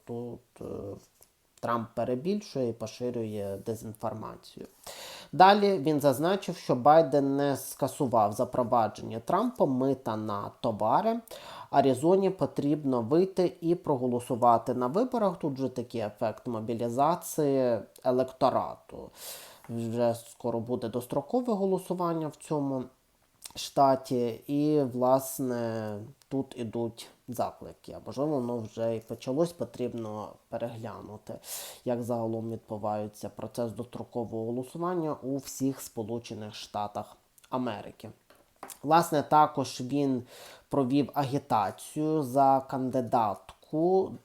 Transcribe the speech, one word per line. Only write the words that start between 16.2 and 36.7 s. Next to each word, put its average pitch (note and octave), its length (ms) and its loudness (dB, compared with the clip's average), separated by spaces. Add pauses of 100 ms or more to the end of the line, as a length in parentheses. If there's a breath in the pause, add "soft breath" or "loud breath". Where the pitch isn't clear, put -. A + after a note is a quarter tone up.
мобілізації A#2+ 1300 0 (240)
електорату. B2+ 1040 0 (600 loud breath)
Вже A#2 460 0 (140)
скоро A#2 300 -4
буде A#2+ 300 -4
дострокове C#3+ 640 -2
голосування F3+ 760 -2
в D3 80 -8
цьому C#3 480 -2 (720)
штаті. C3 720 2 (200)
І, D3 360 2
власне, B2 1120 0 (340)
тут C3+ 280 -4
ідуть A#2 520 -6 (180)
заклики. F#2+ 720 -8
А - 80 -14
можливо, C#3 300 -2
воно A#2+ 220 -2
вже A2+ 380 -4
і A2 40 -6
почалось, C3+ 520 -2
потрібно A2 800 -8 (200)
переглянути, A2 920 -10 (460 loud breath)
як A#2+ 180 -2
загалом A2+ 480 -2
відбувається G#2+ 800 -6
процес A2+ 420 -6
дострокового A2+ 720 -8
голосування D#3 800 -4
у C3+ 140 -4
всіх C3 440 -4
Сполучених G#2+ 760 -8
Штатах - 600 -8 (320)